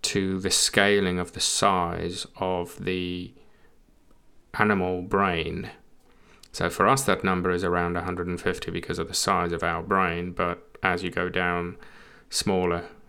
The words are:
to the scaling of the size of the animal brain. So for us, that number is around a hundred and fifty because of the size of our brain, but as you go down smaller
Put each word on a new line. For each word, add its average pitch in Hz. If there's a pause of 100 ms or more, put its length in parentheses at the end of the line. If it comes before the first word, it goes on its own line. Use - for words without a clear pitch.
to 95
the 95
scaling 98
of 90
the -
size 87 (100)
of 90
the 90 (1300)
animal 92
brain. 90 (840)
So 87
for -
us, 135
that 95
number 92
is 90
around 87
a 85
hundred 87
and 87
fifty -
because 87
of 85
the -
size 90
of 82
our 85
brain, 90
but 87
as 92
you 90
go 90
down 87 (500)
smaller 90 (240)